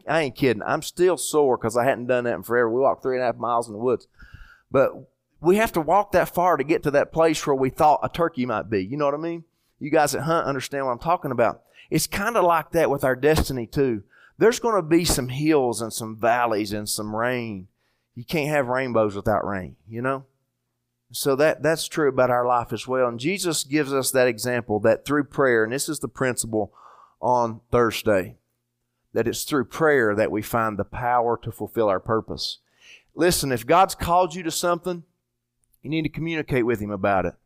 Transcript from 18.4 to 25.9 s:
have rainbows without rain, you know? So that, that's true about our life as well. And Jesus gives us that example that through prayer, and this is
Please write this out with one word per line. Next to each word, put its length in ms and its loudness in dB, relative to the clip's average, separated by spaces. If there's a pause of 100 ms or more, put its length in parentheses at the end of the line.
have 180 0
rainbows 480 0
without 320 0
rain, 300 -8 (100)
you 140 -10
know? 240 -4 (840)
So 260 0
that, 260 2
that's 240 0
true 220 0
about 200 2
our 160 2
life 260 0
as 160 -8
well. 200 0
And 120 -6
Jesus 440 -2
gives 280 -2
us 200 -2
that 160 4
example 540 -2
that 240 2
through 200 0
prayer, 380 2
and 100 -4
this 160 -6
is 100 -6